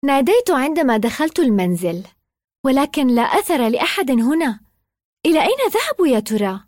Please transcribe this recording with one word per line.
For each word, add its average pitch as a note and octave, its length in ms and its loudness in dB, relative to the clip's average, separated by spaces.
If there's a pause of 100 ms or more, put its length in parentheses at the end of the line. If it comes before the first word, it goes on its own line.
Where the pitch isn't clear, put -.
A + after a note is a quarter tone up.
ناديت D4 460 2
عندما C#4 460 0
دخلت A#3+ 420 -2
المنزل، F3+ 640 0 (640)
ولكن C#4 420 0
لا A#3+ 140 2
أثر C#4 480 0
لأحد C4+ 420 -2
هنا. B3+ 480 0 (680)
إلى D#4 160 2
أين B4+ 300 0
ذهبوا A#4+ 360 -2
يا B3 120 4
ترى؟ G#3 480 -4